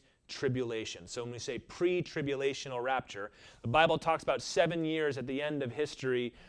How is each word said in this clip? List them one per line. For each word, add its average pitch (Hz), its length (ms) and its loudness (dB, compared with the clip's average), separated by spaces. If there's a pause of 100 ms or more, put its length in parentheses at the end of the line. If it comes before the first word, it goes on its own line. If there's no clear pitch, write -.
(280)
tribulation. 117 800 -2
So 120 160 -6
when 120 80 -6
we 120 80 -10
say 120 180 -6
pre-tribulational 143 1200 0
rapture, 123 500 -2 (320)
the - 40 -4
Bible 160 300 6
talks 160 260 0
about 131 180 2
seven 170 440 2
years 156 320 0
at 127 100 -6
the 135 140 -2
end 147 220 -2
of 120 80 -4
history 123 600 -2 (160)